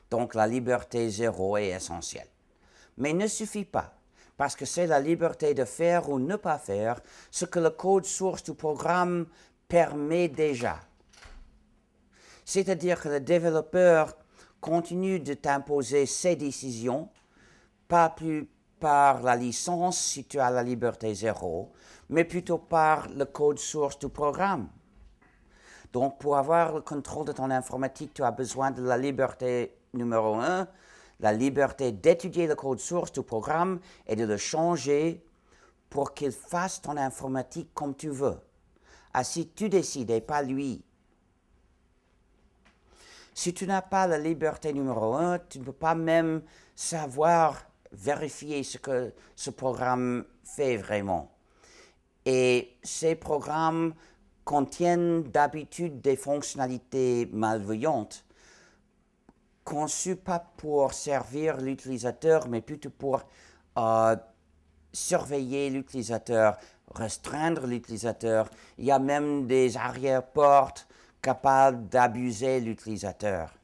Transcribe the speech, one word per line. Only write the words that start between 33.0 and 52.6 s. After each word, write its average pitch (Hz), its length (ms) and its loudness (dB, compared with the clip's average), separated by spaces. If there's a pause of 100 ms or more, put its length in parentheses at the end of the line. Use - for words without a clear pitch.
du 135 120 -6
programme 165 580 -2 (260)
et 110 80 -4
de 113 120 -2
le 104 100 0
changer 156 880 0 (640)
pour 139 240 -4
qu'il 143 200 -4
fasse - 500 -6
ton 147 160 -6
informatique 131 760 -6
comme 139 240 -6
tu 156 140 -8
veux. 131 280 -2 (760)
Ainsi, 151 340 -4
tu 208 220 -4
décides 143 400 0
et 113 100 2
pas 147 220 -2
lui. 135 420 -4 (2500)
Si 175 220 -4
tu 185 120 -8
n'as 190 160 0
pas 190 240 2
la 165 120 2
liberté 151 560 -2
numéro 123 400 0
un, 175 240 0
tu - 220 -12
ne 127 40 0
peux 131 80 -10
pas 160 220 0
même 160 480 2 (320)
savoir 151 880 2 (300)
vérifier 143 680 -4
ce - 160 -10
que 127 360 -4 (200)
ce - 160 -12
programme 123 760 -2 (200)
fait 127 320 -2
vraiment. 98 560 -4 (920)
Et 127 560 2